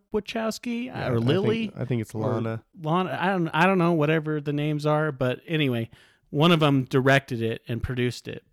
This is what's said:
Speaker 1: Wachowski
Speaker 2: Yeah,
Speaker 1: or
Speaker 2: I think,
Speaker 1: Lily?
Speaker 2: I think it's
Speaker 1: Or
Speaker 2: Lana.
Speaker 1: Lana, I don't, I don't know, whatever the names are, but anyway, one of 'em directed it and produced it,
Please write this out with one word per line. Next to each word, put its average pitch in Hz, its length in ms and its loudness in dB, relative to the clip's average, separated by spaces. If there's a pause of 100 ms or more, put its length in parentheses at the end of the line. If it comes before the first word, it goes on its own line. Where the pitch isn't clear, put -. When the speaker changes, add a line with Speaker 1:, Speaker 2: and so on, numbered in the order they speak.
(120)
Speaker 1:
Wachowski 226 720 -6
Speaker 2:
Yeah, 254 220 -8
Speaker 1:
or 123 60 0
Speaker 2:
I - 20 -
think, 117 100 0
Speaker 1:
Lily? 214 500 0
Speaker 2:
I 123 100 -6
think 120 160 -2
it's - 120 -10
Speaker 1:
Or 110 200 -2
Speaker 2:
Lana. 113 280 -4 (180)
Speaker 1:
Lana, 160 400 -2
I 170 120 0
don't, 175 160 0
I 165 180 2
don't 190 120 4
know, 170 140 4
whatever 156 480 0
the 147 120 -6
names 147 340 -2
are, 151 240 2
but 127 380 -2
anyway, 135 420 0 (400)
one 156 220 4
of 156 100 4
'em 139 220 4
directed 131 580 2
it 113 240 -4
and 117 160 -4
produced 123 460 -4
it, - 240 -12